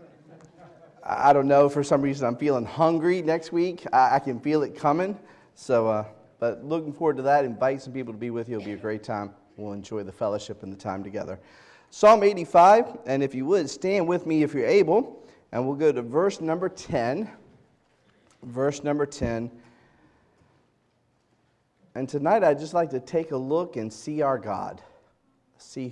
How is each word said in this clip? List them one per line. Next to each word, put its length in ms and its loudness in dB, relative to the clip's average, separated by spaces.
I, 280 4
I 20 10
don't 140 6
know. 200 8
For 160 0
some 160 2
reason, 280 0
I'm 100 -2
feeling 260 0
hungry 600 2
next 280 -2
week. 400 -4
I, 260 4
I 20 4
can 200 -6
feel 220 0
it 140 -4
coming. 420 0
So, 320 0
uh, 180 0
but 260 -4
looking 300 -6
forward 240 -2
to 60 -6
that. 200 4
Invite 380 -2
some 100 -16
people 220 -10
to 60 -14
be 100 -8
with 180 -6
you. 100 -8
It'll 100 -8
be 60 -8
a 40 -10
great 260 -8
time. 280 -8
We'll 160 -10
enjoy 300 -10
the 80 -14
fellowship 500 -6
and 100 -14
the 60 -14
time 260 -8
together. 360 -10
Psalm 300 6
eighty-five, 880 4
and 160 -2
if 100 -4
you 140 -6
would, 200 0
stand 400 -2
with 200 -2
me 160 2
if 100 -2
you're 100 -2
able, 640 2
and 140 -2
we'll 100 -4
go 160 2
to 120 -2
verse 360 0
number 300 -4
ten. 640 -4
Verse 400 -4
number 240 -2
ten. 420 -6
And 120 -6
tonight 360 2
I'd 160 4
just 160 -8
like 160 0
to 80 -4
take 320 -4
a 60 -4
look 380 -2
and 160 -6
see 300 -8
our 160 0
God, 460 -8
see 340 -12